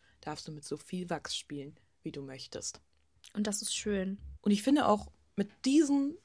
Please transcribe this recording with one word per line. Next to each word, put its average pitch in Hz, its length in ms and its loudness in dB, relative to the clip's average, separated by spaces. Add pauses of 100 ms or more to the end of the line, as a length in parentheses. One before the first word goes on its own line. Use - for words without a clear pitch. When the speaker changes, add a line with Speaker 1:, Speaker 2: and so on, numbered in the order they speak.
(220)
Speaker 1:
darfst - 260 -10
du 160 40 -10
mit 147 140 -12
so 151 120 -6
viel 180 320 -6
Wachs - 280 -4
spielen, 143 380 -10 (260)
wie 160 100 -8
du 143 100 -8
möchtest. - 600 -10 (520)
Speaker 2:
Und 208 140 0
das 208 140 -2
ist - 140 -6
schön. 196 420 -2 (240)
Speaker 1:
Und 208 100 4
ich 202 120 2
finde 285 240 6
auch, 208 240 4 (240)
mit 202 140 0 (160)
diesen 285 600 4